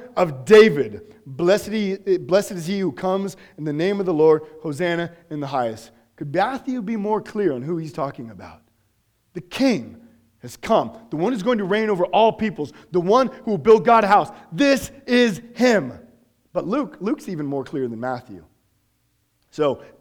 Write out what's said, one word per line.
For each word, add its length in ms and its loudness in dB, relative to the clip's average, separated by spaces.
of 300 -2
David. 720 6
Blessed 440 0
he, 280 -4
blessed 320 0
is 160 -10
he 140 -4
who 120 -2
comes 460 -4
in 80 -12
the 80 -4
name 260 -2
of 60 -2
the 80 -2
Lord. 300 4
Hosanna 500 -4
in 100 -10
the 60 -8
highest." 440 -6
Could 180 -10
Matthew 480 -4
be 140 -6
more 260 -4
clear 320 -2
on 80 -8
who 160 -6
he's 160 -12
talking 340 -8
about? 320 -20
The 80 -12
king 600 -2
has 180 -18
come, 340 0
the 80 -10
one 160 -2
who's 100 -6
going 160 0
to 60 -4
reign 240 0
over 160 0
all 300 4
peoples, 400 -6
the 80 0
one 280 4
who 240 -6
will 60 0
build 280 6
God 180 6
a 40 0
house. 200 4
This 380 2
is 340 2
him. 400 2
But 140 -4
Luke, 340 -4
Luke's 300 -6
even 160 -6
more 180 -6
clear 240 -6
than 120 -10
Matthew. 440 -8
So 320 -2